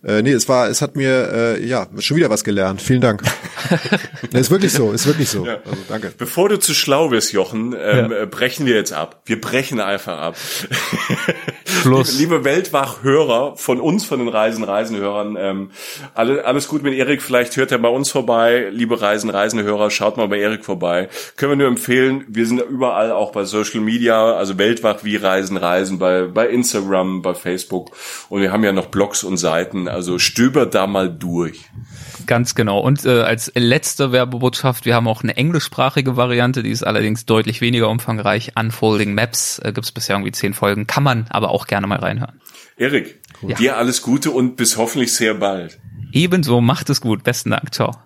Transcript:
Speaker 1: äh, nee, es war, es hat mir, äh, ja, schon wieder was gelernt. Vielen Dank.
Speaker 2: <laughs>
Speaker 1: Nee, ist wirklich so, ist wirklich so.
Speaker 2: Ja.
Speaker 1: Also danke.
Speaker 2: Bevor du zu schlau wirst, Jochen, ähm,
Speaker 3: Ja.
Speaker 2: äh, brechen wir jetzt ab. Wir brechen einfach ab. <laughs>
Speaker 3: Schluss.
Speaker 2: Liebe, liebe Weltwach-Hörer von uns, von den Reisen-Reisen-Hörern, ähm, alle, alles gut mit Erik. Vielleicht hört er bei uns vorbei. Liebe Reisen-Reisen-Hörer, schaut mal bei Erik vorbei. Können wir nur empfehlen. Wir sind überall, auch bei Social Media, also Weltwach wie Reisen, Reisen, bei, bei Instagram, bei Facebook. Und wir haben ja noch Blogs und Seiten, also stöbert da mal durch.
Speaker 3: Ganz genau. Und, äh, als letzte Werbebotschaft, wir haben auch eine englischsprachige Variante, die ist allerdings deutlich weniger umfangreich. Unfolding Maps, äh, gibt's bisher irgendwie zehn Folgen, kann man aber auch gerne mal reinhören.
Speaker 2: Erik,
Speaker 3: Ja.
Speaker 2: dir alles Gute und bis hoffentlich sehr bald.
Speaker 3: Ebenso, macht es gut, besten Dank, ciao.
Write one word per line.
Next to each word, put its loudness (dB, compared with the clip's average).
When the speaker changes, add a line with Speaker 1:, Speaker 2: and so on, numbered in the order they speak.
Speaker 1:
äh, 2
nee, 4
es 2
war, 4
es -2
hat -6
mir, 2
äh, 0
ja, -2
schon -2
wieder 0
was 0
gelernt. -2
Vielen 2
Dank. 0
Speaker 2:
<laughs> 0
Speaker 1:
Nee, 4
ist 2
wirklich 4
so, 2
ist 0
wirklich 2
so. -4
Speaker 2:
Ja. -6
Speaker 1:
Also -8
danke. -8
Speaker 2:
Bevor 0
du 2
zu 0
schlau 2
wirst, 2
Jochen, -2
ähm, 2
Speaker 3:
Ja. -2
Speaker 2:
äh, -2
brechen -2
wir 4
jetzt 2
ab. -8
Wir -2
brechen -2
einfach -4
ab. -6
<laughs> -6
Speaker 3:
Schluss. 2
Speaker 2:
Liebe, 2
liebe 0
Weltwach-Hörer 0
von 0
uns, 0
von -4
den -2
Reisen-Reisen-Hörern, -2
ähm, -4
alle, 2
alles 0
gut -4
mit 0
Erik. 0
Vielleicht 0
hört 0
er 2
bei 2
uns 0
vorbei. 2
Liebe 0
Reisen-Reisen-Hörer, 0
schaut 0
mal 0
bei 0
Erik -2
vorbei. -2
Können 0
wir 2
nur 4
empfehlen. 2
Wir 0
sind 0
überall, 0
auch 0
bei -2
Social -2
Media, 4
also -2
Weltwach 2
wie -2
Reisen, 0
Reisen, 0
bei, 2
bei 0
Instagram, 0
bei -2
Facebook. -6
Und -2
wir 2
haben 2
ja 4
noch 0
Blogs 0
und -2
Seiten, -2
also -4
stöbert 2
da 4
mal 0
durch. -4
Speaker 3:
Ganz 0
genau. 2
Und, 2
äh, 6
als 0
letzte 2
Werbebotschaft, 0
wir 2
haben 2
auch -2
eine -2
englischsprachige 0
Variante, 2
die -2
ist -4
allerdings 0
deutlich 2
weniger 2
umfangreich. -2
Unfolding 2
Maps, -2
äh, -4
gibt's -8
bisher -2
irgendwie -4
zehn -4
Folgen, 0
kann 0
man 2
aber 0
auch -2
gerne -2
mal -2
reinhören. -6
Speaker 2:
Erik, -2
Speaker 3:
Ja. -4
Speaker 2:
dir 2
alles 0
Gute 0
und 2
bis 0
hoffentlich 0
sehr 2
bald. -4
Speaker 3:
Ebenso, 4
macht 2
es 0
gut, 0
besten -2
Dank, -2
ciao. -2